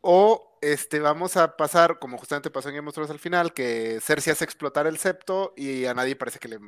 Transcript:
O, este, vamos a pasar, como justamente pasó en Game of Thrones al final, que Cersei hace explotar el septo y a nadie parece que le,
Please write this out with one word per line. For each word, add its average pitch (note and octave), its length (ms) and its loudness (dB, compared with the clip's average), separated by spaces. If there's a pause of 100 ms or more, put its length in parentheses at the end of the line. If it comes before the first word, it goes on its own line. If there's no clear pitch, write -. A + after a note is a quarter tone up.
O, G3 580 4
este, D3 360 -2
vamos D3+ 380 0
a E3 200 2
pasar, E3+ 440 2
como B2 180 -10
justamente C#3+ 320 -8
pasó C3+ 200 -8
en C#3+ 40 -12
Game D3 140 -10
of D3 60 -14
Thrones D3+ 180 -8
al D3 80 -14
final, F3 320 0
que A2+ 500 -4
Cersei D3+ 300 0
hace D3 120 0
explotar D3 440 -2
el D#3 100 -2
septo F#3+ 580 -2
y C3+ 280 -4
a B2 100 -2
nadie C3 220 -2
parece A#2+ 240 -10
que - 80 -14
le, A2+ 180 -14